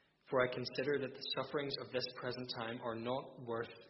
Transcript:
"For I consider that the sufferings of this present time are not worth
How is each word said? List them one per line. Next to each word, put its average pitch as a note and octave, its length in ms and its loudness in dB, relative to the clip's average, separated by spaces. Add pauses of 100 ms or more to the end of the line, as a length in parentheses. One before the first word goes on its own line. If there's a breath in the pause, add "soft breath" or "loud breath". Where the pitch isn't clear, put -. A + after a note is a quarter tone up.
(280 loud breath)
"For C3 120 6
I B2+ 60 8
consider B2+ 520 2
that B2+ 140 -2
the - 100 -8 (120)
sufferings C#3 420 0
of B2 140 -6
this B2 240 2
present B2 340 -4
time A#2+ 320 -2
are A#2 140 0
not B2 460 -2
worth A#2 300 -2 (180)